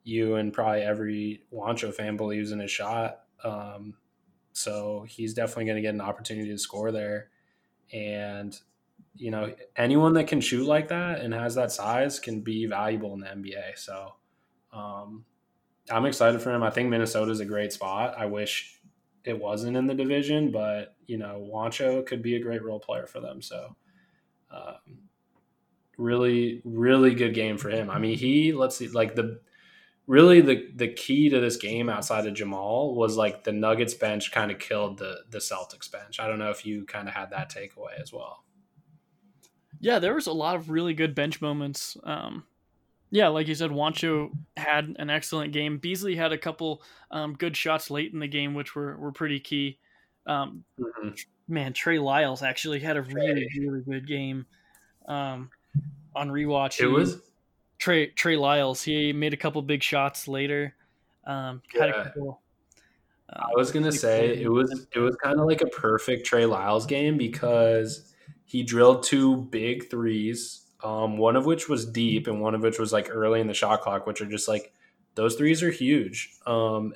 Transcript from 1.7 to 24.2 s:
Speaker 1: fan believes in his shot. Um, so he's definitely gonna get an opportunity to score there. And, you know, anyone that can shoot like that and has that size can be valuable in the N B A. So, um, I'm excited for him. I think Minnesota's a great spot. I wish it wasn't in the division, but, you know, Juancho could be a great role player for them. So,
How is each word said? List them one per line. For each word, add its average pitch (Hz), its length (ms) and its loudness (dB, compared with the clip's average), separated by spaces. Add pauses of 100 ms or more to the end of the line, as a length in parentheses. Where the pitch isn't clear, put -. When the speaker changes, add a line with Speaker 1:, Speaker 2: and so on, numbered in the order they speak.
Speaker 1:
fan 107 220 -6
believes 107 360 -4
in 104 80 -6
his 101 120 -8
shot. 110 520 -4 (200)
Um, 104 540 -10 (540)
so 104 560 -6
he's 113 260 -8
definitely 113 320 -4
gonna 107 160 0
get 107 140 -2
an 101 60 -6
opportunity 107 480 -6
to 104 100 -8
score 107 320 -4
there. 104 400 -6 (600)
And, 104 640 -10 (600)
you 117 160 -8
know, 107 240 -6 (200)
anyone 147 380 6
that 156 140 4
can 143 140 0
shoot 127 240 0
like 151 240 2
that 175 320 -4
and 117 120 -6
has 117 220 -4
that 123 160 0
size 127 480 -2
can 110 220 -8
be 110 260 -4
valuable 107 460 -4
in 98 60 -12
the 98 120 -14
N 101 100 -12
B 98 120 -14
A. 98 220 -12
So, 98 400 -16 (560)
um, 104 540 -14 (640)
I'm 117 160 2
excited 117 360 4
for 123 120 -2
him. 120 80 0
I 110 80 4
think 120 200 0
Minnesota's 110 500 0
a 101 60 -4
great 104 280 -4
spot. 98 440 -4
I 107 100 -4
wish - 520 -6 (440)
it 113 160 -6
wasn't 110 380 -4
in 131 100 2
the 135 80 0
division, 143 560 0
but, 107 440 -4 (120)
you 113 100 -6
know, 101 340 -10
Juancho 127 540 -2
could 117 160 -6
be 120 140 0
a 117 60 -2
great 117 220 -4
role 107 160 -8
player - 280 -8
for - 120 -16
them. - 220 -12
So, - 340 -14 (760)